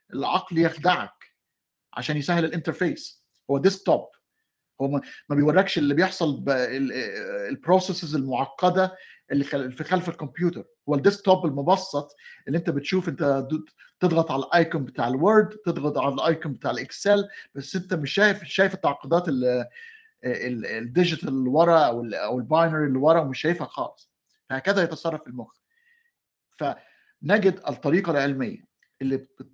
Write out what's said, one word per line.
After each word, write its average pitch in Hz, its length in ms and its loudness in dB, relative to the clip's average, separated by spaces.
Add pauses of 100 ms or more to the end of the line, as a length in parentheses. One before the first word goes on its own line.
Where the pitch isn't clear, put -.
(140)
العقل 160 440 -2
يخدعك 156 680 0 (680)
عشان 151 220 -4
يسهل 165 280 2
الانترفيس، - 800 -4 (260)
هو 139 80 2
ديسكتوب، 160 500 2 (720)
هو 135 80 0
ما، 139 120 -2 (280)
ما 143 80 -2
بيوركش 151 420 4
اللي 143 160 2
بيحصل 147 460 0
ب-، 98 100 -2
ال، 127 420 -2 (560)
البروسيسز 170 680 0
المعقدة 156 840 0 (360)
اللي 139 120 0
خل-، 135 280 -6
في 151 120 -10
خلف 175 240 -2
الكمبيوتر. 156 560 -4 (240)
هو 147 60 2
الديسكتوب 185 520 2
المبسط 143 680 -2 (300)
اللي 151 120 -2
انت 170 120 -2
بتشوف، 175 380 -2
انت 151 140 -4
د-، 139 420 0 (360)
تضغط 165 300 2
على 135 120 -2
الايكون 165 420 2
بتاع 123 240 -4
الوورد، 190 400 4
تضغط 147 500 -4
على 131 160 0
الايكون 156 380 0
بتاع 123 180 -4
الاكسل، 196 580 0 (260)
بس 139 220 -8
انت 185 180 -4
مش 151 180 -4
شايف، 202 300 4
مش - 120 -12
شايف 196 200 2
التعقيدات 139 540 0
ال، 127 160 0 (800)
ال، 123 420 -4
الديجيتال 147 600 -2
اللي 131 200 -2
ورا 165 300 6
او 120 240 2
ال، 113 120 -6
او 107 240 -4
الباينري 156 480 2
اللي 131 120 0
ورا، 160 220 6
ومش 135 200 -4
شايفها 170 260 0
خالص. - 460 -10 (360)
فهكذا 180 340 0
يتصرف 160 440 -4
المخ. 123 280 -14 (960)
فنجد 180 1160 -2
الطريقة 165 420 0
العلمية 135 540 -2 (380)
اللي 131 240 -2 (280)